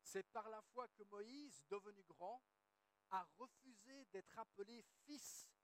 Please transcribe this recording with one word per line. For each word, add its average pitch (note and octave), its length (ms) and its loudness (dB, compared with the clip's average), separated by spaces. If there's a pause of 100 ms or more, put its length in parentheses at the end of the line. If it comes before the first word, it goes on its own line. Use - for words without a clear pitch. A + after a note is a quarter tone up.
C'est G3 180 2
par A3 260 0
la G#3+ 140 -2
foi B3 260 -2
que - 140 -12
Moïse, A3+ 680 -4
devenu G3+ 360 2
grand, F#3 360 -2 (720)
a F#3+ 140 10 (140)
refusé B3+ 680 -8
d'être - 320 -2
appelé A3 440 -2 (240)
fils - 440 -4 (140)